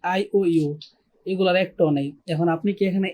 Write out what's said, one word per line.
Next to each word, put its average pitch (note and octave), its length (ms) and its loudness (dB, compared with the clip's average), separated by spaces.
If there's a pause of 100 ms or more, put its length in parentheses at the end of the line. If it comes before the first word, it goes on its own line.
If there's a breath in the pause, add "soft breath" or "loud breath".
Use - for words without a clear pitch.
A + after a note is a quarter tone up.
আই, F#3 200 -2 (120)
ও, G3+ 120 4
ইউ E3 220 2 (580)
এগুলার F#3 300 0
একটাও F#3 340 0
নেই। C#3+ 180 0 (200)
এখন E3+ 220 -2
আপনি E3 240 -2
কি G3 120 -2
এখানে F#3+ 280 0